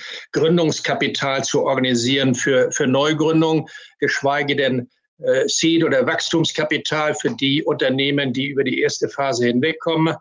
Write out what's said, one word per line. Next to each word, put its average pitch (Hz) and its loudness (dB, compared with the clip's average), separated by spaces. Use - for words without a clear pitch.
Gründungskapital 143 0
zu 131 0
organisieren 131 2
für, 127 2
für - 0
Neugründung, 156 2
geschweige 143 0
denn, 127 0
äh, 135 2
Seed- 165 2
oder 135 2
Wachstumskapital 151 -2
für 147 -4
die 139 0
Unternehmen, 139 0
die 135 -4
über 135 0
die 127 -4
erste - -2
Phase 127 -2
hinwegkommen. 160 0